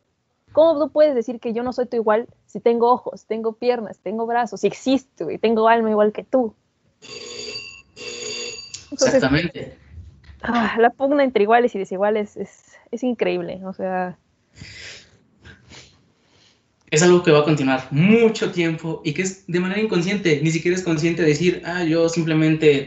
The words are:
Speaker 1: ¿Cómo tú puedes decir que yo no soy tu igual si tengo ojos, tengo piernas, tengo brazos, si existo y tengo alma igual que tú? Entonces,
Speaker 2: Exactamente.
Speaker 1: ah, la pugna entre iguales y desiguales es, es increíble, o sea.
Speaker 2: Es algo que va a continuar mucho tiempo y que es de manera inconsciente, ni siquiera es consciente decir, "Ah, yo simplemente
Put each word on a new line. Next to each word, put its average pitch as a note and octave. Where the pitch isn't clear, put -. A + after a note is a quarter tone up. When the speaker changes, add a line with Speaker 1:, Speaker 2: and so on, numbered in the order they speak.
Speaker 1:
¿Cómo D#4
tú D4
puedes D4+
decir A#3+
que A#3+
yo A#3
no B3
soy B3
tu B3
igual A3
si -
tengo A#3
ojos, -
tengo A3
piernas, A#3
tengo A3
brazos, A#3
si -
existo B3+
y -
tengo A3
alma A3+
igual G#3+
que G3
tú? B3
Entonces, C4+
Speaker 2:
Exactamente. -
Speaker 1:
ah, A3+
la A#3
pugna C#4
entre B3
iguales A#3
y G3
desiguales G#3
es, -
es A#3
increíble, F3+
o F#3+
sea. F#3
Speaker 2:
Es D#3
algo F3
que E3+
va D3
a D3+
continuar C3+
mucho G#3+
tiempo E3
y D#3
que F#3
es -
de F3
manera F#3
inconsciente, F3+
ni D#3
siquiera E3+
es F#3
consciente E3
decir, D#3+
"Ah, F3
yo E3
simplemente D#3